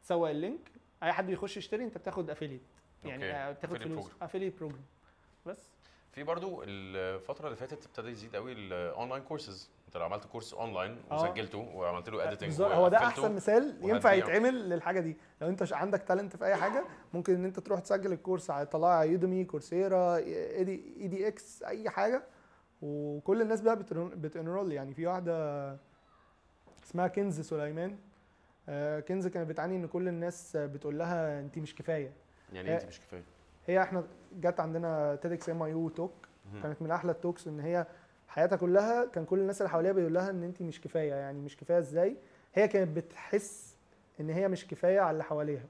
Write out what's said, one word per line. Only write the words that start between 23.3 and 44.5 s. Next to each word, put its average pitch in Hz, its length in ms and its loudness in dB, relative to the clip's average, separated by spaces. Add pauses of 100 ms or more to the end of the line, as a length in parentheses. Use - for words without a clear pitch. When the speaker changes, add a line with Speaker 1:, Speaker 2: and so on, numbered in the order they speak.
Speaker 1:
الناس 220 180 2
بقى 226 160 6
بترن-، 175 380 -4
بتنرول. 165 580 -4
يعني 139 220 -6
في 160 120 -4
واحده 156 680 -2 (1080)
اسمها 175 240 0
كنز 180 320 0
سليمان، 160 560 -4 (720)
آه، 147 320 -2
كنز 185 260 -2
كانت 170 220 -2
بتعاني 165 280 -2
ان 175 100 -2
كل 180 220 -2
الناس 170 480 -4
بتقول 147 420 -4
لها 165 420 0
انت 139 180 -10
مش 151 160 -8
كفايه. 147 380 -4 (400)
Speaker 2:
يعني 95 220 -2
انت 165 80 0
Speaker 1:
هي - 60 -12
Speaker 2:
مش - 120 -18
كفايه. 90 220 -14 (440)
Speaker 1:
هي 185 160 4
احنا 180 220 0 (360)
جت 175 200 2
عندنا 160 540 0
تيدكس 170 360 -4
ام 165 120 -2
اي 156 80 -2
يو 160 180 0
توك، 170 240 -4 (400)
Speaker 2:
مهم. 101 100 -8
Speaker 1:
كانت 151 200 -4
من 156 80 -4
احلى 175 220 2
التوكس، 175 360 -4
ان 151 120 -6
هي 165 260 0 (420)
حياتها 175 280 4
كلها 202 480 6
كان 180 200 -2
كل 185 140 2
الناس 196 220 2
اللي 190 100 2
حواليها 170 220 4
بيقول 170 220 4
لها 185 160 2
ان 185 120 -4
انت 180 200 -6
مش 165 180 -6
كفايه. 156 340 -2
يعني 139 260 -6
مش 143 160 -10
كفايه 170 220 4
ازاي؟ 170 380 2 (380)
هي 202 140 8
كانت 185 280 4
بتحس - 800 -4 (440)
ان 156 100 -4
هي 185 180 2
مش 185 180 -2